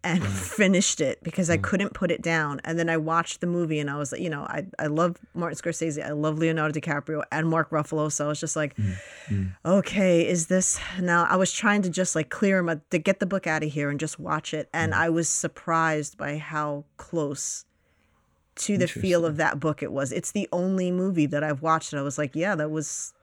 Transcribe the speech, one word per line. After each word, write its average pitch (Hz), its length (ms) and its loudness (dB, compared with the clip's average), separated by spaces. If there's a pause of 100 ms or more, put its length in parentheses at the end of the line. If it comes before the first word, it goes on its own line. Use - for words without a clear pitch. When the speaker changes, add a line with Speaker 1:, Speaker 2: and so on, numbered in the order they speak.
Speaker 1:
and 170 180 2
Speaker 2:
Wow. 101 80 -2
Speaker 1:
<laughs> - 0 -
finished 180 680 2
it 135 240 0
because 165 260 -2
I 170 80 6
Speaker 2:
Wow. 98 40 0
Speaker 1:
couldn't 196 320 -2
put 175 180 -2
it - 100 -2
down. 156 440 0
And 165 140 -2
then 165 100 0
I 165 80 2
watched 160 420 0
the 180 80 -2
movie 170 320 0
and 143 100 -2
I 139 80 -4
was 147 140 -4
like, - 80 -6
you 175 120 -2
know, 143 120 -4
I, - 220 -6 (140)
I 151 80 -2
love 165 300 2 (180)
Martin 165 220 -4
Scorsese. 160 460 -4
I - 80 -6
love 151 280 0
Leonardo 156 380 2
DiCaprio 147 540 -2
and 160 160 0
Mark 160 220 2
Ruffalo. 151 420 0
So 147 140 -2
I - 20 0
was 151 140 -2
just 160 160 -4
like, 147 200 -2
Speaker 2:
Mm, 95 200 0 (320)
mm. 95 340 0
Speaker 1:
"Okay, 185 640 4
is 170 200 0
this 185 320 2 (200)
now?" 175 300 4
I 185 80 4
was 185 160 2
trying 208 300 2
to 185 60 0
just, 180 260 0
like, 156 140 0
clear 196 340 4
my, 165 160 0 (100)
to 180 80 2
get 190 220 2
the 190 80 0
book 185 200 -2
out 156 160 0
of 151 80 -2
here 143 200 0
and 143 80 -2
just 156 200 -6
watch 156 360 -4
it. 151 180 -6
And 165 180 0
Speaker 2:
Mm. - 60 0
Speaker 1:
I 170 140 2
was 165 180 2
surprised 160 880 0
by 143 220 -4
how 151 440 -4 (140)
close - 680 -4 (920)
to 202 220 0
the 180 100 4
feel 180 380 2
of 156 80 0
Speaker 2:
Interesting. 147 40 -4
Speaker 1:
that 151 220 0
book 151 240 -2
it - 80 -6
was. 135 200 -2
It's 175 200 -4
the 202 200 -2
only 180 400 0
movie 180 360 2
that 147 160 0
I've 147 180 -2
watched 160 300 0
that 151 80 -4
I - 20 -2
was 139 160 -4
like, 147 180 -4
"Yeah, 180 200 0
that 151 160 -2
was" - 520 -6